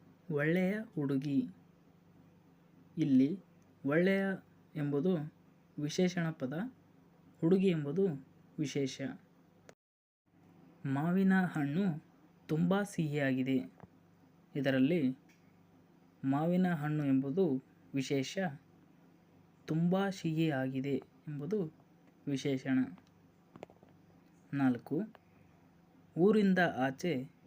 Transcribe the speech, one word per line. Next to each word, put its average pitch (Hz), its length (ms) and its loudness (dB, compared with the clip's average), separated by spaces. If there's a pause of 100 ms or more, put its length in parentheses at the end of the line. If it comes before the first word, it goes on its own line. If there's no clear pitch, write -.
(300)
ಒಳ್ಳೆಯ 175 480 0 (160)
ಹುಡುಗಿ." 139 540 0 (1500)
ಇಲ್ಲಿ 147 400 4 (480)
ಒಳ್ಳೆಯ 185 380 2 (520)
ಎಂಬುದು 147 400 0 (640)
ವಿಶೇಷಣ 165 520 -2
ಪದ, 139 240 -8 (880)
ಹುಡುಗಿ 190 280 4
ಎಂಬುದು 156 580 0 (320)
ವಿಶೇಷ. 139 420 -4 (1800)
"ಮಾವಿನ 175 480 2 (120)
ಹಣ್ಣು 156 600 -2 (420)
ತುಂಬಾ 175 360 2
ಸಿಹಿಯಾಗಿದೆ." 135 880 -2 (840)
ಇದರಲ್ಲಿ 135 600 0 (1080)
ಮಾವಿನ 175 500 0
ಹಣ್ಣು 151 300 -2
ಎಂಬುದು 135 600 0 (300)
ವಿಶೇಷ, 135 440 -2 (1300)
ತುಂಬಾ 175 440 2
ಸಿಹಿಯಾಗಿದೆ 139 840 -2
ಎಂಬುದು 156 760 -6 (560)
ವಿಶೇಷಣ. 131 560 0 (1700)
ನಾಲ್ಕು, 139 460 0 (1160)
"ಊರಿಂದ 196 420 6
ಆಚೆ 135 720 0 (160)